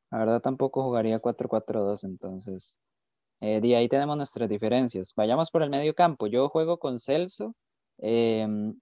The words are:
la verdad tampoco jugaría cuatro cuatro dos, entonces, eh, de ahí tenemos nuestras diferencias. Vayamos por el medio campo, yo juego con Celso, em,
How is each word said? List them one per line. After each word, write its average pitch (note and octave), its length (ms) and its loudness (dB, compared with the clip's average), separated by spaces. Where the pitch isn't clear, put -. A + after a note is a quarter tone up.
la A#2 80 -4
verdad A2+ 220 2
tampoco C3+ 420 0
jugaría A2+ 360 0
cuatro A#2+ 300 -2
cuatro A2 360 -2
dos, G2+ 200 -2
entonces, F#2+ 760 -12
eh, G#2+ 180 0
de A#2+ 160 4
ahí A#2+ 120 4
tenemos C#3+ 280 0
nuestras A#2 320 -4
diferencias. A2 640 -2
Vayamos B2 360 0
por E3 120 2
el C#3+ 80 0
medio D3 240 0
campo, D#3+ 320 2
yo B2 220 2
juego E3 300 0
con B2+ 200 -6
Celso, F#3 560 -4
em, A2 840 0